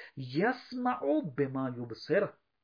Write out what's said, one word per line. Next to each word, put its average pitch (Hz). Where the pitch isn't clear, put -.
यस्मउ 247
बिमा 135
युबसिर, 123